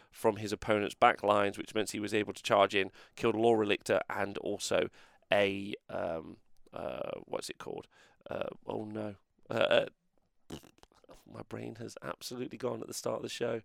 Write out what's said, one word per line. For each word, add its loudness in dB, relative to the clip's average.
from 2
his -6
opponent's 0
back 6
lines, 4
which -10
meant 0
he -6
was -2
able 0
to -14
charge 6
in, 2
killed 2
Lore 6
Relictor, 2
and -4
also 0
a, 4
um, -6
uh, -8
what's -6
it -14
called? -12
Uh, -6
oh -6
no. -8
Uh, -6
uh, 2
my -12
brain -10
has -14
absolutely -10
gone -4
at -10
the -10
start -4
of -10
the -8
show. -4